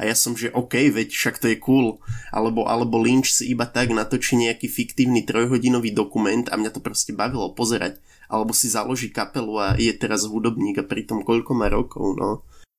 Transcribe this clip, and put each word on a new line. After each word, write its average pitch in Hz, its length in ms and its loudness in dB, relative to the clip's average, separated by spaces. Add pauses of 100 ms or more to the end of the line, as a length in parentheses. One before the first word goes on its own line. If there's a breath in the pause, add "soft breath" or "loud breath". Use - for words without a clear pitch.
a 107 80 0
ja 117 80 0
som, - 160 0
že 117 160 -4
OK, 123 460 2
veď - 160 -2
však - 320 -4
to 117 80 4
je 113 80 0
cool. 127 400 2 (320 loud breath)
Alebo, 113 320 0
alebo 113 400 2
Lynch 127 400 4
si 120 80 -4
iba 117 160 0
tak 120 240 0
natočí 117 480 0
nejaký 117 320 0
fiktívny 120 560 2
trojhodinový 120 640 2
dokument 107 560 0
a - 80 -6
mňa 107 160 0
to - 80 -8
proste - 320 -4
bavilo 107 400 -4
pozerať. 113 480 -2 (320 soft breath)
Alebo 110 240 0
si 120 160 0
založí 113 400 -2
kapelu 113 480 -4
a 101 160 0
je 117 160 2
teraz 104 320 -2
hudobník 107 560 -2
a - 80 -2
pritom 107 400 -4
koľko 117 320 2
má 107 80 2
rokov, 98 480 0
no. 98 320 -4 (320 soft breath)